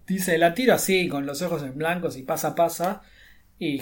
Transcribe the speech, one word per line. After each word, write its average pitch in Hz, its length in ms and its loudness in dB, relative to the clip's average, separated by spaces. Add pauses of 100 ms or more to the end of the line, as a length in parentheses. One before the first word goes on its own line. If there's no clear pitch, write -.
dice, 185 300 0
"La 170 160 6
tiro 240 200 4
así, 185 340 2
con 139 180 -4
los 143 160 -6
ojos 170 220 -4
en 131 140 -10
blanco, 170 340 -2
si 131 120 -12
pasa, 160 320 -4
pasa", 170 460 0 (580)
y 143 220 -4